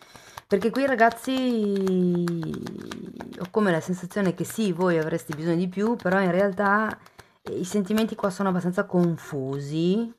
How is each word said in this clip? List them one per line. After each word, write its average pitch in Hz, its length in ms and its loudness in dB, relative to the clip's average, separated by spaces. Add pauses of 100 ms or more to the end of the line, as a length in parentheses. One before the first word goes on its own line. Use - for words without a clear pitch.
(460)
Perché 220 240 2
qui, 269 160 0
ragazzi, 208 1400 2 (1120)
ho 180 120 -10
come 214 200 2
la 160 100 2
sensazione 180 520 -2
che 175 120 -6
sì, 208 280 -2
voi 175 240 2
avreste 160 380 -2
bisogno 165 220 0
di 185 120 0
più, 202 280 0
però 190 260 2
in 180 80 2
realtà, 202 680 2 (440)
eh, - 100 -10
i 131 120 -4
sentimenti 214 500 0
qua 202 160 -2
sono 196 180 -2
abbastanza 180 380 0
confusi. 165 1300 0